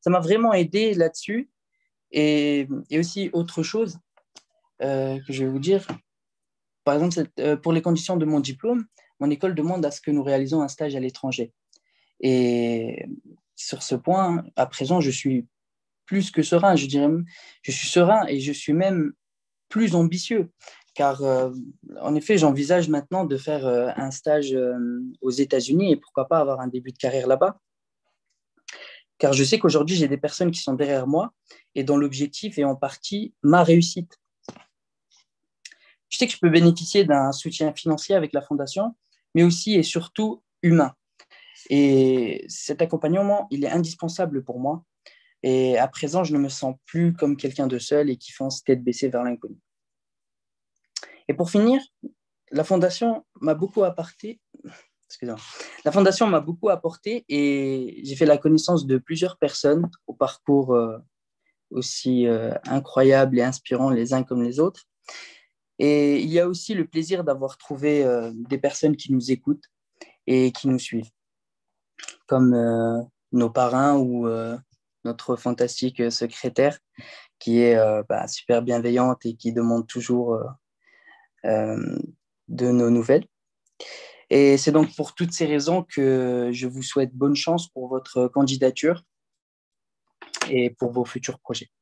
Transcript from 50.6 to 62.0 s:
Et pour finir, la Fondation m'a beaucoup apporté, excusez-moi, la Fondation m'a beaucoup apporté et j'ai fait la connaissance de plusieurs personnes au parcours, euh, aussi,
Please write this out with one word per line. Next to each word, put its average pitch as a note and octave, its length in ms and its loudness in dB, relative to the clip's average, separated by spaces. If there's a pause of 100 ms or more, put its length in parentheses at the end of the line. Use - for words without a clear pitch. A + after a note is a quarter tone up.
Et D3 60 -2
pour E3+ 180 -4
finir, A#3 300 4 (720)
la D3+ 120 0
Fondation F#3+ 600 0 (160)
m'a D#3 120 0
beaucoup G3 300 0
apporté, F3+ 560 -6 (680)
excusez-moi, A2+ 340 -12 (420)
la D3+ 80 0
Fondation G3 360 4
m'a F3 120 4
beaucoup E3+ 300 -4
apporté G3 580 -4
et C#3 800 -2
j'ai C#3 100 -8
fait D#3 100 2
la D3 120 6
connaissance D#3 500 2
de C3 100 2
plusieurs E3 400 -4
personnes D3+ 520 2 (180)
au - 60 -12
parcours, C3+ 600 0
euh, A2+ 240 0 (720)
aussi, B2 580 -2